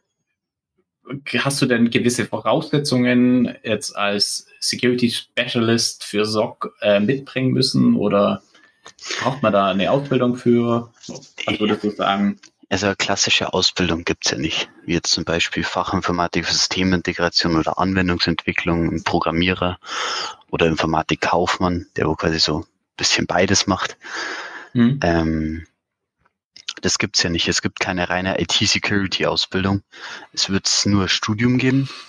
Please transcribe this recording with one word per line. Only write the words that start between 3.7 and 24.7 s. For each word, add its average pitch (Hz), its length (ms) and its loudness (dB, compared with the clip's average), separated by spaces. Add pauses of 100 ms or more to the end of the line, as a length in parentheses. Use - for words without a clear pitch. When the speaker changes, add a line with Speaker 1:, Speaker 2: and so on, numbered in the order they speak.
Speaker 1:
als 101 520 -2 (100)
Security 120 520 0
Specialist 117 920 -2
für 104 220 0
soc, 110 560 -2
äh, 104 180 4
mitbringen 131 540 0
müssen 127 420 4
oder 101 480 2 (800)
braucht - 220 -2
man 107 100 4
da 98 180 4
eine 92 200 2
Ausbildung 127 460 2
für? 120 560 2 (540)
Was - 140 -2
würdest 208 240 0
du 208 60 0
sagen? 202 500 0 (300)
Speaker 2:
Also 98 140 0
eine 98 120 2
klassische - 580 0
Ausbildung 87 500 0
gibt's - 260 -2
ja - 60 -4
nicht, - 320 -4 (160)
wie - 80 -4
jetzt 82 180 0
zum 87 140 -2
Beispiel 85 400 -2
Fachinformatik 87 800 0
für - 80 -4
Systemintegration 87 1040 0
oder 80 220 0
Anwendungsentwicklung, 90 1160 0
ein 80 100 -6
Programmierer 90 760 0 (720)
oder 85 160 2
Informatikkaufmann, 85 1200 0 (100)
der - 100 0
wo 78 80 0
quasi 82 240 -2
so 76 200 0
ein - 80 -10 (320)
bisschen - 280 0
beides 95 400 2
macht. - 300 -2 (800)